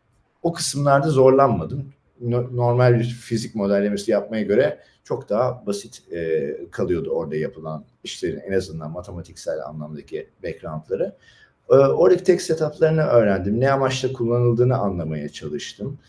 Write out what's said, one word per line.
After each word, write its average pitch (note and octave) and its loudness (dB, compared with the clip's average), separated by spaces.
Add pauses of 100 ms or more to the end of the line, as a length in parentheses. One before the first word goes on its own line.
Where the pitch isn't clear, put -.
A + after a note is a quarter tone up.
(420)
o E3+ -2
kısımlarda C#3+ 2
zorlanmadım. C3 4 (280)
No-, B2 -2
normal A#2+ 4
bir A2+ 0
fizik A#2+ -6
modellemesi G2+ 0
yapmaya G#2+ 0
göre B2 2 (260)
çok - -8
daha B2 -2
basit, - -10 (100)
e, D#2+ -4 (140)
kalıyordu F2 -4
orada D#2 -4
yapılan D#2 -8 (200)
işlerin, D#2 -8
en G2 -8
azından D#2+ -4
matematiksel E2+ -10
anlamdaki D2+ -12 (160)
background'ları. F2 -8 (580)
E, C3 6
oradaki E3 4
tech F3 4
setup'larını D#3 0
öğrendim. G#2+ 2
Ne C3+ 4
amaçla C3 0
kullanıldığını A#2+ 2
anlamaya D#2+ -4
çalıştım. D#2 -10 (100)